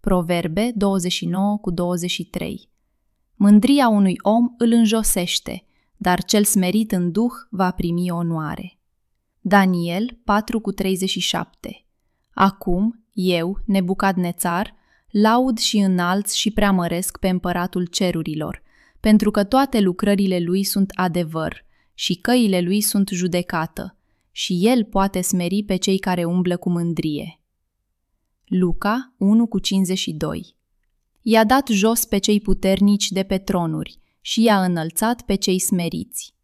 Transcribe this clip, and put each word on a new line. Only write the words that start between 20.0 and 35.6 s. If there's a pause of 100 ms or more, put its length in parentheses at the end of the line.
lui
sunt
adevăr (280)
și
căile
lui
sunt
judecată, (340)
și
el
poate
smeri
pe
cei
care
umblă
cu
mândrie.” (1120)
Luca
unu
cu
cincizeci
și
doi: (680)
„I-a
dat
jos
pe
cei
puternici
de
pe
tronuri (220)
și
i-a
înălțat
pe
cei
smeriți.”